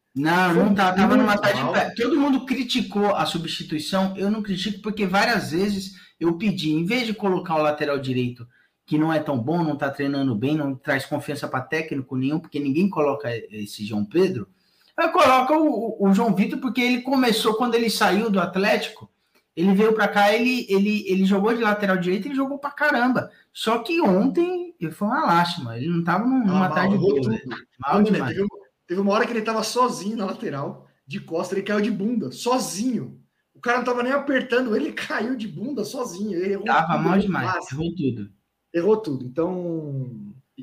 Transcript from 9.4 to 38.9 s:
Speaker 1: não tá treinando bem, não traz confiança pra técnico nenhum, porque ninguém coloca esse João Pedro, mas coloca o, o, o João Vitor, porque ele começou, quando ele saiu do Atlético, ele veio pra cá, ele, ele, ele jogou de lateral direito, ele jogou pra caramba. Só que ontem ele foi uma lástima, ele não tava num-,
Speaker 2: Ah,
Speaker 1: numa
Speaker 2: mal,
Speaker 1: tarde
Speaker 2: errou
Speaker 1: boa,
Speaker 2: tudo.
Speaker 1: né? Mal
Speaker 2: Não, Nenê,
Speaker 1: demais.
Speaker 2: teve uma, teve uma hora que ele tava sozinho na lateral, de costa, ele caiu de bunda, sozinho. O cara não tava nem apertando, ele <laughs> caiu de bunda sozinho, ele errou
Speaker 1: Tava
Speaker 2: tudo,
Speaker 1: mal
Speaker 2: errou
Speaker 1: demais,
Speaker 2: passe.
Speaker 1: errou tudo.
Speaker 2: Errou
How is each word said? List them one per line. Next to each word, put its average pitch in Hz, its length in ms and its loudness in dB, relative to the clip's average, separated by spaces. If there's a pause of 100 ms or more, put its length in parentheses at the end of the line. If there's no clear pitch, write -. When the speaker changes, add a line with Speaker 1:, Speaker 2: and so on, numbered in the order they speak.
Speaker 1:
não 151 140 0
tá 139 140 -2
treinando 139 440 0
bem, 131 220 0
não 139 180 -2
traz 135 320 -4
confiança 143 420 -6
pra 131 140 -4
técnico 147 540 -6
nenhum, 139 220 0
porque 156 220 -8
ninguém 143 300 2
coloca 143 380 -2 (220)
esse 107 360 -10
João 104 180 -4
Pedro, 139 440 0 (460)
mas 330 180 0
coloca 269 440 4
o, 240 460 0
o, 196 80 6
o - 20 6
João 226 220 4
Vitor, 226 260 0
porque 254 220 -2
ele 247 180 2
começou, 240 540 2
quando 233 200 0
ele 233 140 2
saiu 208 400 2
do 196 100 2
Atlético, 196 720 -2 (460)
ele 185 160 4
veio 220 220 4
pra 214 140 2
cá, 208 260 4
ele, 247 340 0
ele, 202 400 2
ele 190 160 2
jogou 202 300 4
de 233 80 -2
lateral 202 340 2
direito, 180 320 -2
ele 285 60 -6
jogou 269 240 -2
pra 277 120 -8
caramba. 254 600 0 (200)
Só 226 280 -2
que 330 240 -2
ontem 339 760 2
ele 156 140 -6
foi 202 160 -4
uma 294 160 0
lástima, 170 540 0
ele 139 100 -4
não 170 160 0
tava 180 220 0
num-, 262 160 2
Speaker 2:
Ah, 208 40 0
Speaker 1:
numa 185 140 2
Speaker 2:
mal, 185 140 2
Speaker 1:
tarde 190 200 2
Speaker 2:
errou - 180 2
Speaker 1:
boa, 139 100 0
Speaker 2:
tudo. 110 80 0
Speaker 1:
né? - 100 -2 (380)
Mal 139 160 0
Speaker 2:
Não, 202 80 4
Nenê, 208 140 4
Speaker 1:
demais. 131 180 -2
Speaker 2:
teve 196 80 -2
uma, - 200 -6 (240)
teve 180 140 -2
uma 196 120 2
hora 233 140 2
que 233 60 -6
ele 220 100 -2
tava 220 200 -2
sozinho 220 560 -2
na 196 80 -2
lateral, 156 600 -8 (200)
de 156 140 -10
costa, 180 340 -6
ele 196 80 0
caiu 208 180 0
de 214 100 0
bunda, 196 400 -2
sozinho. 202 880 -2 (360)
O - 60 -20
cara 240 180 0
não 240 60 -2
tava 247 180 0
nem 254 100 0
apertando, 254 640 0
ele 269 160 -2
<laughs> - 0 -
caiu 247 440 -4
de 214 120 -8
bunda 208 360 -6
sozinho, 208 540 -6
ele 190 160 -2
errou 190 120 -6
Speaker 1:
Tava 160 260 2
Speaker 2:
tudo, 151 120 0
Speaker 1:
mal 170 100 2
Speaker 2:
errou 196 40 6
Speaker 1:
demais, 156 340 0
Speaker 2:
passe. - 220 -6
Speaker 1:
errou 165 200 -4
tudo. 120 360 -4 (440)
Speaker 2:
Errou 185 240 4